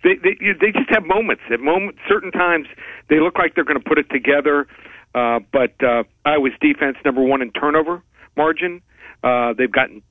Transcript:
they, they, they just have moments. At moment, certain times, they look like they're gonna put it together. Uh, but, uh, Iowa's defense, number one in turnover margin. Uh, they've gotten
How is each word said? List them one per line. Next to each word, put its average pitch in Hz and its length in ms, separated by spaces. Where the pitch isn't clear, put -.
they, 185 180
they, 185 140
they 208 120
just 247 180
have 214 160
moments. 190 460
At 117 100
moment, 190 340
certain 196 240
times, 170 360
they 151 100
look 170 180
like 170 180
they're 165 80
gonna 139 160
put 151 180
it 147 120
together. 143 580
Uh, 117 240
but, 131 320
uh, 117 200
Iowa's 147 340
defense, 143 460
number 135 180
one 135 180
in 117 100
turnover 156 520
margin. 165 460
Uh, 123 300
they've 120 180
gotten 131 400